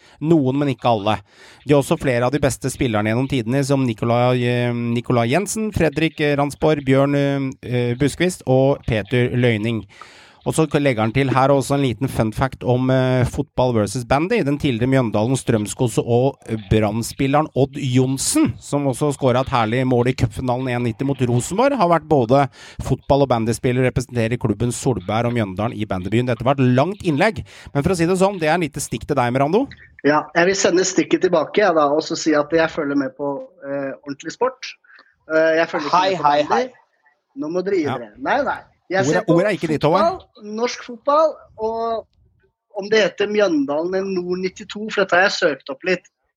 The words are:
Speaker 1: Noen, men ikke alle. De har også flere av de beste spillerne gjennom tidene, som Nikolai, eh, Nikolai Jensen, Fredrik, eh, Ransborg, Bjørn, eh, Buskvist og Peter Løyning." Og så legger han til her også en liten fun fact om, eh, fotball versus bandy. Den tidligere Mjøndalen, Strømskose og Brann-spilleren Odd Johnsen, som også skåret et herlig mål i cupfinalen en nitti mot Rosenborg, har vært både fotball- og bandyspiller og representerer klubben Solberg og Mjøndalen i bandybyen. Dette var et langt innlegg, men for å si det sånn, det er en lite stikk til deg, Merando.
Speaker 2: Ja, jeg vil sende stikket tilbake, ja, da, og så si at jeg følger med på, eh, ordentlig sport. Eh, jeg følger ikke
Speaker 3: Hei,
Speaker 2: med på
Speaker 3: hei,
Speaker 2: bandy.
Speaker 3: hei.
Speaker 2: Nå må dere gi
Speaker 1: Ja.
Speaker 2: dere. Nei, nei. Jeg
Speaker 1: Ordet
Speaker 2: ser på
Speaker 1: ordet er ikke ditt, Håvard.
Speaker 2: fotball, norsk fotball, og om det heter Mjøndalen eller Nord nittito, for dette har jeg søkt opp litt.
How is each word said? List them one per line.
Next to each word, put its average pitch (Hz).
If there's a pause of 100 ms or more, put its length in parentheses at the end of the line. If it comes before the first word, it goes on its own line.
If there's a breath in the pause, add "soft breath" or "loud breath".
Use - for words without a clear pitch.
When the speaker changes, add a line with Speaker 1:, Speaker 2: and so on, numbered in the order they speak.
(200 soft breath)
Speaker 1:
Noen, 147
men 143
ikke 123
alle. 104 (440 loud breath)
De 143
har 143
også 160
flere 123
av 127
de 143
beste 135
spillerne 107
gjennom 131
tidene, 131
som 135
Nikolai, 120
eh, 123
Nikolai 120
Jensen, 208
Fredrik, 156
eh, 147
Ransborg, 143
Bjørn, 139 (480)
eh, 123
Buskvist 147
og 135
Peter 120
Løyning." 113 (600 loud breath)
Og 127
så 160 (120)
legger 135
han 110
til 135
her 127
også 139
en 139
liten 135
fun 120
fact 131
om, 127
eh, 127
fotball 127
versus 110
bandy. 160
Den 143
tidligere 127
Mjøndalen, 123
Strømskose 117
og 123 (340)
Brann-spilleren 117 (100)
Odd 131
Johnsen, 131
som 143
også 139
skåret 127
et 131
herlig 123
mål 123
i 131
cupfinalen 127
en 120
nitti 117
mot 139
Rosenborg, 131
har 175
vært 160
både 135 (360 loud breath)
fotball- 139
og 135
bandyspiller 123
og 117
representerer 120
klubben 110
Solberg 110
og 120
Mjøndalen 107
i 107
bandybyen. 98
Dette 117
var 135
et 123
langt 175
innlegg, 180 (300 loud breath)
men 160
for 175
å -
si 165
det 185
sånn, 190
det 156
er 160
en 180
lite -
stikk -
til 147
deg, 120
Merando. 156 (380 loud breath)
Speaker 2:
Ja, 147 (120)
jeg 170
vil 190
sende 185
stikket 160
tilbake, 170
ja, 185
da, 151
og 156
så 156
si 156
at 147
jeg 160
følger 143
med 135
på, 139 (160)
eh, 139 (140)
ordentlig 143
sport. 262 (720 soft breath)
Eh, 160
jeg 165
følger 156
ikke 165
Speaker 3:
Hei, 190
Speaker 2:
med 185
på 143
Speaker 3:
hei, 147
Speaker 2:
bandy. -
Speaker 3:
hei. 254 (680)
Speaker 2:
Nå 147
må 180
dere 196
gi 160
Speaker 1:
Ja. 131
Speaker 2:
dere. 110
Nei, 196
nei. - (300)
Jeg 185
Speaker 1:
Ordet 151
Speaker 2:
ser 175
på 165
Speaker 1:
ordet 180
er 208
ikke 160
ditt, 147
Håvard. 247
Speaker 2:
fotball, 208
norsk 240
fotball, 294 (280)
og 226 (680)
om 202
det 220
heter 202
Mjøndalen 170
eller 196 (180)
Nord 180
nittito, 208
for 208
dette 190
har 180
jeg 196
søkt 147
opp 135
litt. 180 (340)